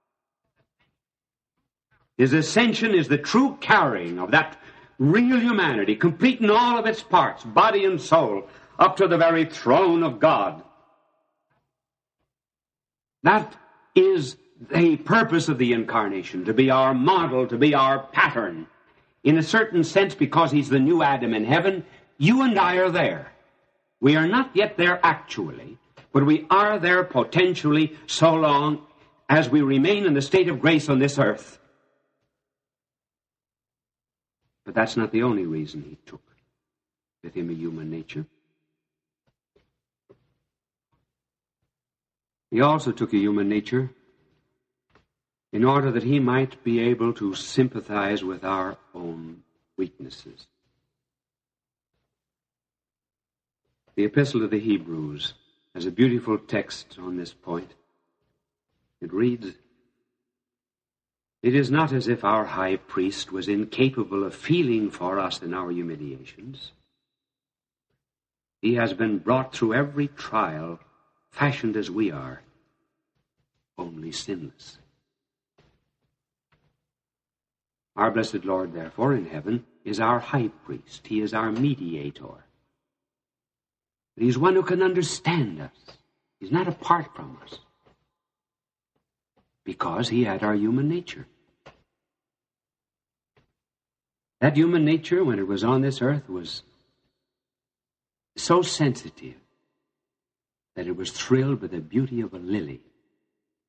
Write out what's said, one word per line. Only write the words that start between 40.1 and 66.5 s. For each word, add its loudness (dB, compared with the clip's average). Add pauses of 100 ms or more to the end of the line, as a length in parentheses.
He 0
also 2
took -4
a 2
human 0
nature -2 (1600)
in 2
order 2
that -2
he 2
might 0
be 0
able 0
to -6
sympathize -2
with -10
our -4 (180)
own -14 (340)
weaknesses. -12 (3500)
The 0
Epistle 0
to -2
the -2
Hebrews -6 (400)
has -8
a -4
beautiful 0
text -10
on -10
this -10
point. -10 (1300)
It -14
reads, -2 (1900)
"It 2
is 2
not 2
as -2
if -2
our 0
high -4
priest -6
was -8
incapable -2
of -10
feeling 0
for -6
us -6
in -8
our -8
humiliations. -12 (1900)